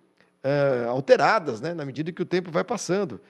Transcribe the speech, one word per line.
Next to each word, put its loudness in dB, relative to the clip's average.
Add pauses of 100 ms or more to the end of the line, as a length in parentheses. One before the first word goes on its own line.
(420)
eh, 2
alteradas, 4
né, -6
na -8
medida -6
que -6
o -4
tempo -2
vai 0
passando. -4 (100)